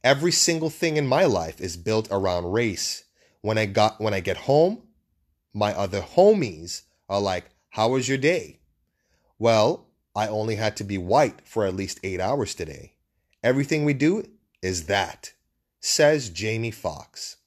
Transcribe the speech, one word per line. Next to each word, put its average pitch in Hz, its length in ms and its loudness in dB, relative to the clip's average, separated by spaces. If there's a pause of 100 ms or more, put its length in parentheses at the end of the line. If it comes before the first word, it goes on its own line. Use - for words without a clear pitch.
Every 143 300 4
single 160 380 0
thing 160 260 -2
in 147 100 0
my 147 200 4
life 82 340 -2
is 87 160 -8
built 110 340 -2
around 90 420 -2
race. 110 520 -4 (380)
When 110 160 0
I 107 80 0
got, 107 340 2
when 107 140 0
I 98 60 -2
get 90 180 -4
home, 165 440 2 (680)
my 104 240 0
other 98 240 -4
homies 135 840 2 (260)
are 101 120 0
like, 92 300 -4 (200)
"How 113 200 0
was 127 180 0
your 135 100 0
day?" 147 400 -2 (800)
"Well, 113 480 2 (300)
I 107 100 0
only 107 300 -4
had 107 220 -2
to 107 60 -8
be 101 140 -4
white 110 460 2
for 110 200 -2
at 95 120 -2
least 95 260 -8
eight 92 180 -6
hours 113 340 -2
today." 73 400 -12 (500)
Everything 139 400 2
we 147 100 2
do 156 300 0 (380)
is 90 240 -4
that, - 480 -4 (440)
says 147 520 2
Jamie 110 420 -4
Foxx. - 640 -10 (100)